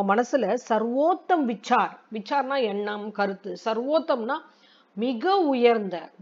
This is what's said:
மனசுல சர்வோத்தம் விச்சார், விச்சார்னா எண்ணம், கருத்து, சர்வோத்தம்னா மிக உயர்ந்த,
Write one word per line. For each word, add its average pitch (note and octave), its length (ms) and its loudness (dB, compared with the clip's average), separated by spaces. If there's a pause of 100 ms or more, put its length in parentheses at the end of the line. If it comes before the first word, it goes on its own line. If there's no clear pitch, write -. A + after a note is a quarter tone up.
மனசுல A3 460 2 (140)
சர்வோத்தம் C#4+ 840 0
விச்சார், G3+ 420 0 (220)
விச்சார்னா C4+ 420 -2 (140)
எண்ணம், G#3 340 -6 (140)
கருத்து, G3 320 -4 (140)
சர்வோத்தம்னா C4 720 0 (600)
மிக B3+ 380 0 (180)
உயர்ந்த, A3+ 440 2 (260)